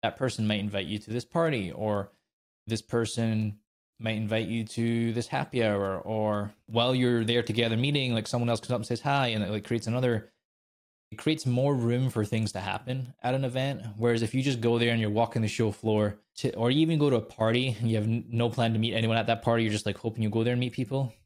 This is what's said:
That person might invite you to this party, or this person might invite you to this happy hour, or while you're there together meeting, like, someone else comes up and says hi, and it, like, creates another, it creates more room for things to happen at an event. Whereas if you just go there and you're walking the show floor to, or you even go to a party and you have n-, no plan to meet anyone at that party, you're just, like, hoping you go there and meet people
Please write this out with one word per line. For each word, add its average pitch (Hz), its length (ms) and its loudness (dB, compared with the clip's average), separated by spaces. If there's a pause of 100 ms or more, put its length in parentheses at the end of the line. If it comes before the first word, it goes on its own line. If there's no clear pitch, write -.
That - 120 -2
person 117 300 -2
might 107 140 0
invite 98 260 -4
you 101 140 -4
to - 100 -14
this 120 140 -4
party, 143 480 -2
or 101 400 -2 (560)
this 110 120 -2
person 110 800 -2 (400)
might 113 180 -2
invite 110 300 -2
you 113 200 -4
to 117 480 -2
this 117 120 -4
happy 131 380 -2
hour, 98 340 0
or 104 560 -2 (120)
while 117 280 2
you're 123 300 2
there 120 180 2
together 113 340 0
meeting, 131 380 0
like, 110 140 -2
someone 120 200 -2
else 117 120 0
comes - 100 -10
up 123 60 0
and 110 100 -4
says 120 140 -4
hi, 139 280 0
and 107 140 0
it, 95 80 -2
like, 107 140 -4
creates 113 240 -2
another, 120 440 0 (800)
it - 60 -16
creates 156 280 -2
more 127 300 2
room 123 340 2
for 113 160 0
things 110 280 -2
to 92 80 -6
happen 120 600 -6
at 127 140 -2
an 135 100 0
event. 131 380 -4 (140)
Whereas 117 260 2
if 110 100 -2
you 131 120 0
just 131 160 0
go 117 180 4
there 117 140 4
and 117 80 2
you're 107 100 2
walking 113 320 2
the 107 60 2
show 107 240 0
floor 107 480 0 (160)
to, - 180 -2
or 117 160 0
you 147 120 4
even 160 180 4
go 147 100 4
to 127 60 4
a 107 40 4
party 117 600 0
and 117 100 2
you 113 60 2
have 107 100 2
n-, 113 220 0
no 117 200 0
plan 113 260 2
to 110 40 2
meet 110 160 0
anyone 113 220 2
at 113 100 0
that 113 160 0
party, 117 220 4
you're 107 80 0
just, 107 140 -2
like, 101 120 -2
hoping 113 240 -4
you 107 80 2
go 113 140 2
there 120 80 2
and 123 80 0
meet 123 120 -2
people 131 400 -4 (140)